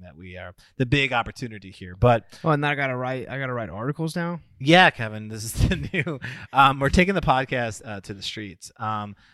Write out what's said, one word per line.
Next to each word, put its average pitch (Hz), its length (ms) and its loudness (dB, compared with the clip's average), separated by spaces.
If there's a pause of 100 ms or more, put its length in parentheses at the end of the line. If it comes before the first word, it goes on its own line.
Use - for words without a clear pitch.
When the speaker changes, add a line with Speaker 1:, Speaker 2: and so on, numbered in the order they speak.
Speaker 1:
that 87 120 -20
we 90 220 -16
are, 90 180 -14 (220)
the 131 80 2
big 139 260 2
opportunity 110 600 -4
here. 90 260 -14
But 120 260 6 (220)
Speaker 2:
Oh, 160 60 4
and 147 140 2
I 147 100 0
gotta 135 200 -2
write, 127 340 -4
I 127 80 -8
gotta 135 140 -4
write 117 180 -6
articles 147 460 -4
now? 170 240 -4 (220)
Speaker 1:
Yeah, 165 300 8
Kevin, 107 360 -6
this 110 160 -8
is 113 100 -8
<laughs> - 140 4
the 190 80 2 (160)
new, 165 280 -2 (340)
um, 135 260 0
we're 139 100 2
taking 185 260 2
the 165 60 -2
podcast, 131 640 -2
uh, 104 160 -10
to 107 120 -12
the 98 100 -16
streets. - 540 -12
Um, 107 400 -6 (160)